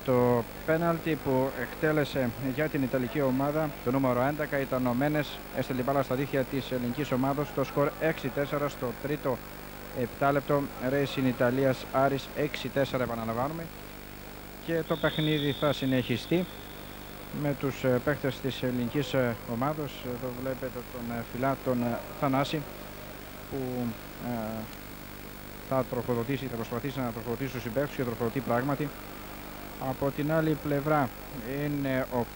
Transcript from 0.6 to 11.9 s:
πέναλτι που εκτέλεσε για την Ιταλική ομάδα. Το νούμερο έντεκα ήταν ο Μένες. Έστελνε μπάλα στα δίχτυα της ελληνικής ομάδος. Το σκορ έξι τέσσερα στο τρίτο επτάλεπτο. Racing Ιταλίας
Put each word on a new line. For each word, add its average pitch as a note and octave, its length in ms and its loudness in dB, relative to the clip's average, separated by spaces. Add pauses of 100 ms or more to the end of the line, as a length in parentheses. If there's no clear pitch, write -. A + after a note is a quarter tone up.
πέναλτι E3 580 2
που C3+ 260 4 (100)
εκτέλεσε C#3 720 2 (240)
για D3+ 140 0
την D3 140 0
Ιταλική B2+ 380 0
ομάδα. C#3+ 500 2 (140)
Το A#2+ 60 2
νούμερο B2+ 320 4
έντεκα D3 360 2
ήταν B2+ 280 0
ο B2 60 4
Μένες. D3 460 2 (180)
Έστελνε C3 260 0
μπάλα C#3 200 4
στα C3 120 0
δίχτυα C3+ 280 2
της C3 280 -2
ελληνικής B2 420 0
ομάδος. C3+ 420 2
Το C#3 100 2
σκορ C#3+ 260 2 (100)
έξι D#3 280 2
τέσσερα C#3+ 400 0
στο - 180 -4 (160)
τρίτο C#3 360 0 (600)
επτάλεπτο. C#3+ 640 2 (280)
Racing C#3 360 2
Ιταλίας B2+ 680 4